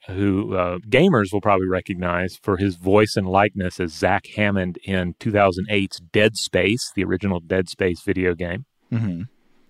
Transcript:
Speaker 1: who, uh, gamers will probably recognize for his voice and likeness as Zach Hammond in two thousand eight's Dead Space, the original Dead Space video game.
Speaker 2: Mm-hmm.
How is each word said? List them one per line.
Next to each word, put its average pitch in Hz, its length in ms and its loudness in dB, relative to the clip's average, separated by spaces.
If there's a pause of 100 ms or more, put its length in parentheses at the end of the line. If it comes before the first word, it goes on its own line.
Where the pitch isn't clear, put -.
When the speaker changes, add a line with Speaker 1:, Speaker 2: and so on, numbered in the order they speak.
Speaker 1:
who, 101 480 -2
uh, 90 240 -2 (100)
gamers 120 440 4
will 101 80 -2
probably 95 260 2
recognize 90 720 -4
for 98 160 -2
his 95 200 -2
voice 95 400 4
and 98 100 -2
likeness 95 540 0
as 85 120 -4
Zach 95 340 0 (100)
Hammond 98 480 0
in 90 340 -2
two 113 140 -4
thousand 95 380 2
eight's 101 280 -2
Dead 107 380 2
Space, 98 580 -2
the 95 80 -2
original 90 380 -2
Dead 92 280 -2
Space 90 340 -4
video 92 340 -2
game. 90 300 -8 (260)
Speaker 2:
Mm-hmm. 101 300 -4 (460)